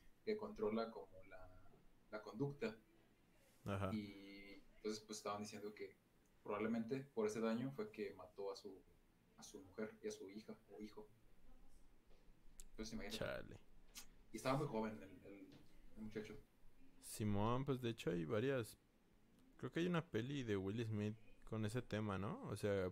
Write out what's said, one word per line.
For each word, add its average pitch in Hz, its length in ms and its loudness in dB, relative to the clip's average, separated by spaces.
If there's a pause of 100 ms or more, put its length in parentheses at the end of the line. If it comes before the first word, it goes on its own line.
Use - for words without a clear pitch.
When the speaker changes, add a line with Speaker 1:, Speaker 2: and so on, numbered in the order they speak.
(240)
Speaker 1:
que 107 100 6
controla 107 560 2
como - 200 -10 (180)
la, - 180 -12 (640)
la 107 120 -4
conducta. 120 520 0 (920)
Speaker 2:
Ajá. 98 260 2
Speaker 1:
Y - 680 -6 (140)
entonces, 107 300 -2
pues, 107 120 -4
estaban 104 240 0
diciendo 104 320 -6
que - 200 -8 (480)
probablemente 113 580 2 (120)
por 110 140 6
ese 110 140 4
daño 113 320 4
fue - 180 -2
que 104 240 -4
mató 98 360 -6
a 98 60 -4
su, 92 240 -10 (560)
a - 60 -18
su - 180 -12
mujer - 420 -6
y 107 60 0
a - 20 0
su 98 200 -6
hija 107 260 -10 (140)
o - 100 -10
hijo. 107 260 -8 (1700)
Pues 110 180 -2
imagínate. 101 240 -2
Speaker 2:
Chale. - 400 -2 (760)
Speaker 1:
Y - 60 -6
estaba 131 180 6
muy 147 100 4
joven 110 360 2
el, 95 80 -12 (200)
el, 95 180 -12 (480)
el 107 60 -8
muchacho. 110 320 -4 (680)
Speaker 2:
Simón, 110 640 4
pues, 131 160 4
de 117 80 4
hecho - 200 0
hay 175 140 4
varias... 127 540 4 (800)
Creo 127 140 -4
que 160 80 2
hay 175 80 6
una 175 180 4
peli 131 360 2
de 110 140 4
Will 98 300 2
Smith 107 300 2 (340)
con 110 160 2
ese 120 160 2
tema, 104 360 2
¿no? 120 260 0
O 123 120 -2
sea, 98 360 4